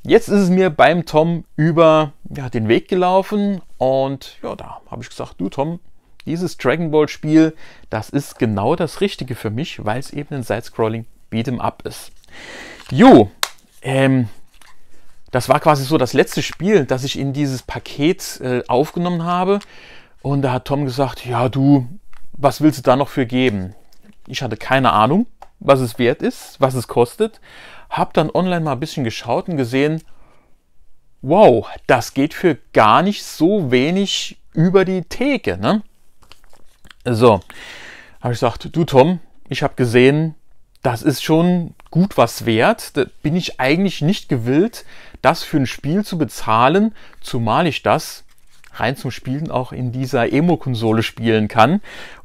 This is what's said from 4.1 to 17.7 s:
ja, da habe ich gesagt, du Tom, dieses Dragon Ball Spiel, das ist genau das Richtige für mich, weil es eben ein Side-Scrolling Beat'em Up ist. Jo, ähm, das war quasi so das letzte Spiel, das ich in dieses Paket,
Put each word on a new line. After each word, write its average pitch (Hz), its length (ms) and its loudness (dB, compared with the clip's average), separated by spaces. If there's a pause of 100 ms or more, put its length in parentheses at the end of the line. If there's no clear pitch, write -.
ja, - 140 -8
da - 240 -16 (100)
habe - 120 -12
ich - 80 -18
gesagt, - 280 -12
du - 100 -4
Tom, 165 300 -6 (480)
dieses 175 300 -6
Dragon 156 340 0
Ball 151 160 4
Spiel, 156 480 2 (340)
das 110 220 -6
ist - 300 -4
genau 110 340 0
das 175 280 -4
Richtige 147 340 -6
für - 140 -6
mich, 117 340 -8
weil 110 160 -4
es - 100 -10
eben 147 240 -10
ein 135 80 -6
Side-Scrolling 113 640 -4 (240)
Beat'em 117 300 -4
Up - 260 -6
ist. - 240 -16 (800)
Jo, 135 400 8 (520)
ähm, 135 460 2 (1000)
das 127 180 -2
war 143 120 4
quasi 147 240 2
so 147 120 0
das 131 160 0
letzte 147 300 0
Spiel, 185 420 0
das 131 200 -2
ich 135 140 -6
in 139 140 -4
dieses 135 300 -4
Paket, - 800 -4